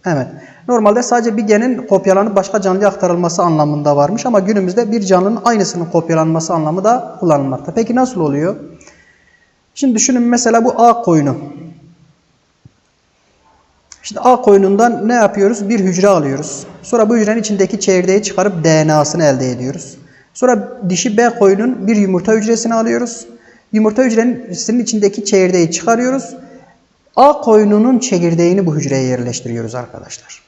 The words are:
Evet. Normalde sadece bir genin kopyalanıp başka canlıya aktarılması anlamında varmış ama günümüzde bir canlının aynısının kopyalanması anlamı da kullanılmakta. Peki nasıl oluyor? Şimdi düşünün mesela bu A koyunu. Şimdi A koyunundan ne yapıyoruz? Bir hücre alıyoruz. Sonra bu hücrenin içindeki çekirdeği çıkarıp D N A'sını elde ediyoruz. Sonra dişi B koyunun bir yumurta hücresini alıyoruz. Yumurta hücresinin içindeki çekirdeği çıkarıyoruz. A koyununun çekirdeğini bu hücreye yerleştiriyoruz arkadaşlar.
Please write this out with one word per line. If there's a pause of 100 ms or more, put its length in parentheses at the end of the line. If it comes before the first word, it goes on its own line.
Evet. (420)
Normalde
sadece
bir
genin
kopyalanıp
başka
canlıya
aktarılması
anlamında
varmış
ama
günümüzde
bir
canlının
aynısının
kopyalanması
anlamı
da
kullanılmakta.
Peki
nasıl
oluyor? (1160)
Şimdi
düşünün
mesela
bu
A
koyunu. (2750)
Şimdi
A
koyunundan
ne
yapıyoruz?
Bir
hücre
alıyoruz. (160)
Sonra
bu
hücrenin
içindeki
çekirdeği
çıkarıp
D
N
A'sını
elde
ediyoruz. (360)
Sonra (200)
dişi
B
koyunun
bir
yumurta
hücresini
alıyoruz. (460)
Yumurta
hücresinin
içindeki
çekirdeği
çıkarıyoruz. (800)
A
koyununun
çekirdeğini
bu
hücreye
yerleştiriyoruz
arkadaşlar.